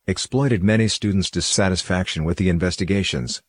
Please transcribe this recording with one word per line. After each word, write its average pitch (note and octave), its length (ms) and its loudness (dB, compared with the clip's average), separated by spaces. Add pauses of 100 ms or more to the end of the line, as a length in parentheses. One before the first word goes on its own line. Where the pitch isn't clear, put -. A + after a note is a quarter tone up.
exploited B2 580 0
many A2 240 4
students' G2 420 0
dissatisfaction F#2 920 0
with E2 120 0
the F#2 120 2
investigations, F2+ 1000 -2